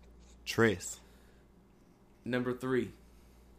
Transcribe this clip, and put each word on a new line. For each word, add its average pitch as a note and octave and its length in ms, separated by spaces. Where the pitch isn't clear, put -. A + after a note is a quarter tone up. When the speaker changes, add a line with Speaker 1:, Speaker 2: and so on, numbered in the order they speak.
Speaker 1:
Tris. - 540
Speaker 2:
Number B2 280
three, B2+ 380